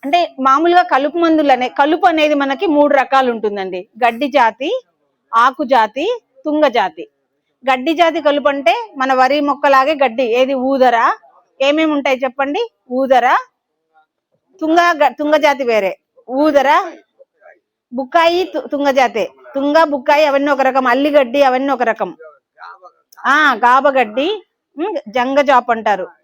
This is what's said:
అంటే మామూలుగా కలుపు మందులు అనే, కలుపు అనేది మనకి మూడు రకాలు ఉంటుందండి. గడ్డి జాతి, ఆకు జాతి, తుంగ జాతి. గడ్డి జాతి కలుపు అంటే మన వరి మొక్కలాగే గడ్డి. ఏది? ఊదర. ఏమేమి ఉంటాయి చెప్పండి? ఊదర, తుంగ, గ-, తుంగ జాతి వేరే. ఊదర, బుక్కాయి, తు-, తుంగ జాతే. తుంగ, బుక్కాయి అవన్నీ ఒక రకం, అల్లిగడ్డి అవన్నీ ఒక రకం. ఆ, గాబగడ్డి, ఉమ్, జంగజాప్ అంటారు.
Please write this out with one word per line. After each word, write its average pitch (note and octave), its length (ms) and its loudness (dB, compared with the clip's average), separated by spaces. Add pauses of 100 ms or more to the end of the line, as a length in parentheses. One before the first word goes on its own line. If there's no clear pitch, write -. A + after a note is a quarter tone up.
అంటే D#4+ 140 0 (220)
మామూలుగా D#4+ 420 2
కలుపు D4+ 360 -2
మందులు D#4 340 2
అనే, B3+ 160 0 (120)
కలుపు D#4 260 2
అనేది D#4 360 2
మనకి C4+ 240 -4
మూడు D4 280 2
రకాలు C4 400 2
ఉంటుందండి. G3 460 -6 (220)
గడ్డి B3+ 340 -2
జాతి, A#3+ 340 0 (600)
ఆకు B3+ 320 0
జాతి, A#3+ 400 0 (400)
తుంగ D4+ 220 0 (120)
జాతి. F#3 260 -4 (600)
గడ్డి C4 360 -2
జాతి E4 260 2
కలుపు D4 220 0
అంటే C#4+ 260 0 (220)
మన C4 140 -2 (100)
వరి C4 200 2
మొక్కలాగే C#4+ 540 0 (100)
గడ్డి. B3 220 -2 (140)
ఏది? C4 140 0 (160)
ఊదర. B3+ 260 2 (640)
ఏమేమి D4+ 320 0
ఉంటాయి C#4 320 -2
చెప్పండి? C#4 380 -4 (360)
ఊదర, B3+ 280 2 (1300)
తుంగ, D#4+ 180 0 (220)
గ-, C4+ 180 2
తుంగ D4+ 180 0
జాతి C#4 280 0
వేరే. G#3+ 280 0 (500)
ఊదర, C#4 260 2 (1200)
బుక్కాయి, E4 520 0
తు-, - 280 -8
తుంగ C#4+ 180 -2
జాతే. A#3 340 0 (300)
తుంగ, C#4+ 220 -2 (160)
బుక్కాయి D4 380 0
అవన్నీ C#4 240 0
ఒక C4 60 -6
రకం, C4 260 0
అల్లిగడ్డి C#4 560 2
అవన్నీ C4+ 300 0
ఒక B3+ 100 -2
రకం. G#3+ 280 -2 (1160)
ఆ, C4+ 100 2 (280)
గాబగడ్డి, C4 640 2 (500)
ఉమ్, F4+ 180 -6 (200)
జంగజాప్ B3+ 540 0
అంటారు. G#3 380 -2 (160)